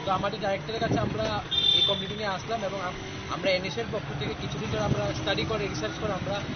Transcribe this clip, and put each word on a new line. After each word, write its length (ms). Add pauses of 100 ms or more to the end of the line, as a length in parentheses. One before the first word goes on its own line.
তো 60
আমাদের 300
ডাইরেক্টরের 400
কাছে 200
আমরা 420 (320)
এই 120
কমিটি 280
নিয়ে 120
আসলাম 380
এবং 160
আম-, 520
আমরা 180
এনএসইউআই 420
এর 0
পক্ষ 260
থেকে 220
কিছু 180
টিচার 240
আমরা 320
স্টাডি 340
করে, 180
রিসার্চ 340
করে 120
আমরা 280 (160)